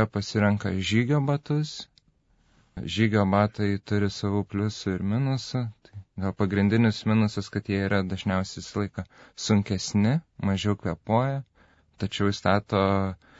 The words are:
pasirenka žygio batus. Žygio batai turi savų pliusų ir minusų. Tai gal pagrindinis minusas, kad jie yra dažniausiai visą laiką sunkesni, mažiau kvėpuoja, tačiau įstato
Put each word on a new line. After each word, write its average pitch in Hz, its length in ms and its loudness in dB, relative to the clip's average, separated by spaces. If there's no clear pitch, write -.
pasirenka 104 760 0
žygio 117 420 0
batus. 147 520 -2
Žygio 104 480 2
batai 101 440 2
turi 104 300 0
savų 101 360 -2
pliusų 101 480 -4
ir 90 100 -4
minusų. 127 600 -2
Tai - 260 -20
gal 95 160 -2
pagrindinis 101 720 2
minusas, 110 460 0
kad - 180 -6
jie 98 140 0
yra 98 200 0
dažniausiai 95 600 -4
visą - 180 -8
laiką 95 260 -6
sunkesni, 104 760 2
mažiau 98 400 -2
kvėpuoja, 123 640 -2
tačiau 101 300 -2
įstato 101 540 2